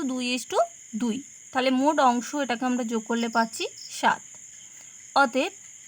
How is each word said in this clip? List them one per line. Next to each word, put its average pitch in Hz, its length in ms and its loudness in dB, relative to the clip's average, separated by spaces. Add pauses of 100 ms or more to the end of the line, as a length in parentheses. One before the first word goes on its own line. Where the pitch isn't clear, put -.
দুই 254 200 -4 (100)
ইস্টু 302 240 -4 (360)
দুই, 226 220 -2 (320)
তাহলে 262 220 0
মোট 269 300 4
অংশ 240 280 4 (140)
এটাকে 247 240 -2
আমরা 247 180 0
যোগ 226 220 -2
করলে 233 220 -2
পাচ্ছি 226 360 -2 (260)
সাত। - 300 0 (960)
অতএব 269 360 2 (360)